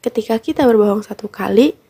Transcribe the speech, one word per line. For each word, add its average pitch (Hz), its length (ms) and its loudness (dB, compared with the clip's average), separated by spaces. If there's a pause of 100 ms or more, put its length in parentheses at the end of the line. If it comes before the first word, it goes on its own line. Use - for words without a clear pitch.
ketika 226 400 -4
kita 302 240 -2
berbohong 208 400 2
satu - 240 -14
kali 202 480 0 (120)